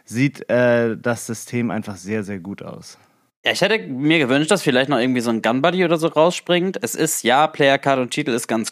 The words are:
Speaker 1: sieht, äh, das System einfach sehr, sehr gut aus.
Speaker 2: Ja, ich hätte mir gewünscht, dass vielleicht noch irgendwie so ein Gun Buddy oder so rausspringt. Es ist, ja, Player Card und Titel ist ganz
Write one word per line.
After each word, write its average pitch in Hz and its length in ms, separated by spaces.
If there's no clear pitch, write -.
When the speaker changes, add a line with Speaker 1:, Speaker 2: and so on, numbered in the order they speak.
Speaker 1:
sieht, 127 440
äh, 120 480
das 120 300
System 117 420
einfach 104 280
sehr, 101 260
sehr 95 160
gut 98 240
aus. - 340
Speaker 2:
Ja, 113 80
ich 110 100
hätte 202 260
mir 147 320
gewünscht, 143 320
dass 196 100
vielleicht 135 260
noch 139 120
irgendwie 123 220
so 117 100
ein 113 100
Gun 123 220
Buddy 180 200
oder 170 140
so 156 80
rausspringt. 175 760
Es - 140
ist, - 300
ja, 135 240
Player 139 320
Card 139 180
und 123 140
Titel 151 180
ist 120 180
ganz 113 240